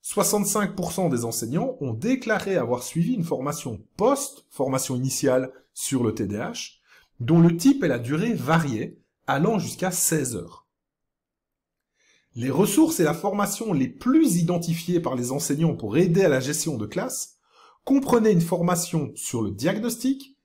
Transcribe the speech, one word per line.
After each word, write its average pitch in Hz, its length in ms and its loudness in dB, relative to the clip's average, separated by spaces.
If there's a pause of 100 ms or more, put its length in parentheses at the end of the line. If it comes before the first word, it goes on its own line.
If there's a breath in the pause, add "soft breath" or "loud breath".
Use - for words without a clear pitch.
Soixante-cinq 208 720 0
pour 175 180 -4
cent 180 160 0
des 120 160 0
enseignants 123 560 -4
ont 131 120 -4
déclaré 208 640 -2
avoir 123 280 0
suivi 170 300 -2
une 180 120 -2
formation 131 560 -6 (160)
post-formation 135 960 -2
initiale 131 560 0 (220 loud breath)
sur - 280 -2
le 110 120 2
T - 140 -4
D 101 100 -4
A 80 140 -6
H, - 280 -14 (420 soft breath)
dont 160 180 4
le 170 160 8
type 269 280 4
et 165 60 2
la 120 100 0
durée 156 340 -2
variaient, 139 640 -2 (280)
allant 170 320 2
jusqu'à 175 340 -4
seize 139 440 -2
heures. - 300 -12 (1700)
Les 123 160 -4
ressources 208 480 2
et 175 40 6
la 147 120 2
formation 202 580 -2
les 131 140 2
plus 254 500 4
identifiées 170 600 0
par 135 160 -4
les 123 160 -4
enseignants 147 440 0
pour 104 220 -2
aider 180 260 4
à 175 60 6
la 131 100 4
gestion 147 380 -4
de 104 80 -4
classe - 540 -8 (440 soft breath)
comprenaient 240 480 4
une 170 100 6
formation 170 760 0
sur - 260 -6
le 101 80 -2
diagnostic 214 960 -4